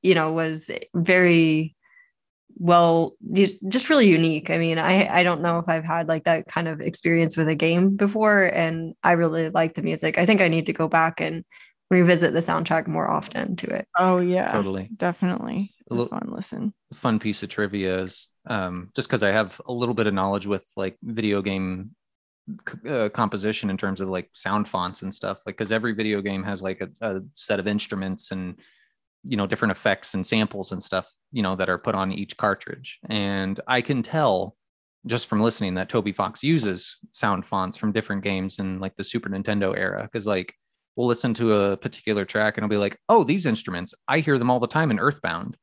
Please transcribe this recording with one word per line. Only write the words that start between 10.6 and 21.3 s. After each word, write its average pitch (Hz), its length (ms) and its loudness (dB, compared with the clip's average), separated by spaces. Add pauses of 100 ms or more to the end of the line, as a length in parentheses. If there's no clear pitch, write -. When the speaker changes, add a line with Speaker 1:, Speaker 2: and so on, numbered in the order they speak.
Speaker 1:
to - 60 -4
go 160 140 -2
back 165 340 2
and 165 220 -6 (460)
revisit 175 440 6
the 165 60 2
soundtrack 165 480 0
more 160 220 -2
often - 480 -4
to - 100 -8
it. - 200 -6 (100)
Speaker 2:
Oh, 180 220 4
yeah. 180 320 0
Speaker 3:
Totally. 196 440 -2
Speaker 2:
Definitely. 180 760 -2 (140)
It's - 80 -6
Speaker 3:
A - 40 0
Speaker 2:
a - 40 0
Speaker 3:
li-, - 60 -4
Speaker 2:
fun - 220 -6
listen. - 420 -8 (200)
Speaker 3:
fun 110 260 0
piece 107 220 -4
of 95 80 -8
trivia 95 540 -2
is, - 260 -12 (160)
um, 90 500 -6
just - 140 -6
'cause 110 140 0
I 98 80 4
have 104 340 0
a 127 80 -6
little 120 220 -2
bit 107 120 2
of 101 60 0
knowledge 98 320 0
with, 101 320 -4
like, 95 240 -4
video 107 400 -2